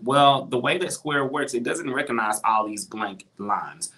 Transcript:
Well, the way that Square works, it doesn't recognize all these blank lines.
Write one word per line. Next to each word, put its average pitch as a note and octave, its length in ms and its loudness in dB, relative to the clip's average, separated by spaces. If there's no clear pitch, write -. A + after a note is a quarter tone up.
Well, C#3 420 6
the B2+ 140 -2
way D3 180 0
that F3 160 -4
Square C#3+ 320 -2
works, C#3 300 -2
it A#2 80 0
doesn't D3+ 260 -4
recognize A#2 540 -2
all A2 240 2
these G#2 180 -8
blank G#2 400 -8
lines. G2+ 580 -6